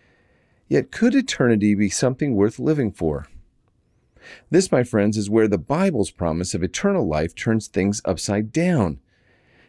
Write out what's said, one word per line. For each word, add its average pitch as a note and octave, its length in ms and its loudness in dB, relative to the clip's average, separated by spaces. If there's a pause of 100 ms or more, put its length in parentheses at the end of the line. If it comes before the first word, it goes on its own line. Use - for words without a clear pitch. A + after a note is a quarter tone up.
(680)
Yet, C#3+ 220 0
could A#3 240 0
eternity A2+ 640 2
be G#2 120 0
something C3 460 -2
worth G2+ 240 2
living C3+ 320 0
for? D2+ 380 -4 (1200)
This, F#3 220 2
my C3 100 4
friends, G#2+ 340 2
is G2+ 140 -2
where A2 160 4
the G2+ 100 2
Bible's C#3+ 540 0
promise E2+ 420 -4
of E2+ 120 -4
eternal F#3 420 -2
life D#2 300 -2
turns A2 320 -2
things G2+ 360 0
upside G#2 460 -2
down. C#3+ 480 0 (720)